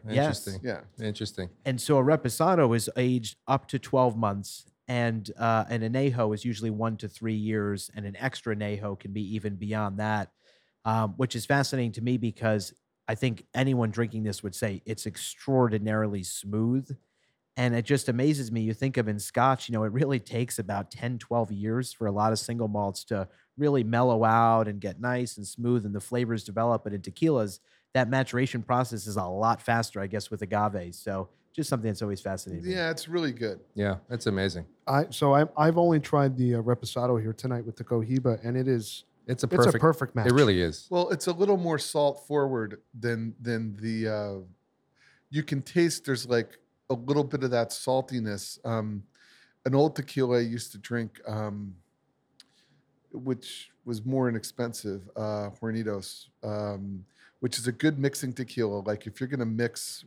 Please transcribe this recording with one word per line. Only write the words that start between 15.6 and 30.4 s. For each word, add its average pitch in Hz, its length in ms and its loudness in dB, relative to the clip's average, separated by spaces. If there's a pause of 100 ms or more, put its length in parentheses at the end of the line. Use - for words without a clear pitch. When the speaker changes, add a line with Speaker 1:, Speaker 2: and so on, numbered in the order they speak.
Speaker 1:
smooth. 113 760 -2 (640)
And 123 160 2
it 117 120 0
just 139 240 2
amazes 127 420 2
me. 113 80 0
You 110 140 0
think 135 240 -2
of 110 100 0
in 104 100 -2
Scotch, 123 500 2
you 123 40 -4
know, 110 120 0
it 104 80 -2
really 135 280 2
takes 120 380 -4
about 117 320 -4
ten, 120 280 -6
twelve 117 320 0
years 110 420 -2
for - 140 -4
a 101 60 0
lot 104 200 4
of 107 60 0
single 117 300 -4
malts 104 360 -2
to 98 240 -4 (280)
really 143 260 2
mellow 117 420 4
out 113 440 6
and 101 100 -6
get 95 220 -8
nice 123 380 -2
and 101 80 -10
smooth 120 400 0
and 101 80 -4
the 101 60 -2
flavors 117 440 -2
develop. 113 400 0
But 107 80 -4
in 101 80 -4
tequilas, 110 600 0 (340)
that 123 160 2
maturation 127 520 0
process 117 440 -2
is 104 100 -4
a 101 80 -2
lot 107 380 0
faster, 117 400 0
I 101 40 -4
guess, 101 240 -6
with 107 120 -6